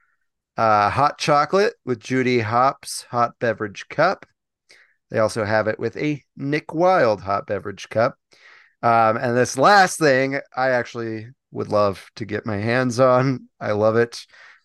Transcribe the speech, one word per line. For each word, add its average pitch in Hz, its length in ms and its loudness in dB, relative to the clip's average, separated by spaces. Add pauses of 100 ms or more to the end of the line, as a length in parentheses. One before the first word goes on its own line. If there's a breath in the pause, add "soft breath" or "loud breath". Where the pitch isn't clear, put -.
(560)
Uh, 107 340 4
hot 135 280 0
chocolate 151 560 0 (100)
with 127 140 -4
Judy 127 420 0
Hopps 123 720 -2
hot 120 300 -2
beverage 107 480 -6
cup. 175 360 -2 (880 soft breath)
They 110 80 -4
also 110 260 -2
have 107 240 0
it - 120 -4
with 117 160 -6
a 147 260 -6 (140)
Nick 147 380 -6
Wilde 156 480 2
hot 98 240 -4
beverage 98 420 -10
cup. 117 280 0 (680 soft breath)
Um, 117 340 4
and 123 200 -2
this 123 220 0
last 185 400 4
thing 135 420 2 (160)
I 131 140 0
actually 117 580 -6 (220)
would 110 180 -8
love 101 480 0
to 113 80 -10
get 104 220 -8
my 104 120 -4
hands 120 420 0
on. 127 480 2 (120)
I 110 120 -4
love 107 240 2
it. - 240 0 (440 loud breath)